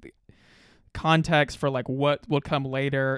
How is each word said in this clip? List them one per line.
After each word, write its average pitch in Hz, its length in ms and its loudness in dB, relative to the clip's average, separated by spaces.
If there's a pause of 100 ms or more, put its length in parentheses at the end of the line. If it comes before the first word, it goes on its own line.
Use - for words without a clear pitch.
the - 120 -20 (800)
context 160 640 2
for, 143 120 -2
like, 127 180 -4
what 139 400 0
will 143 140 0
come 139 240 -2
later, 135 520 -2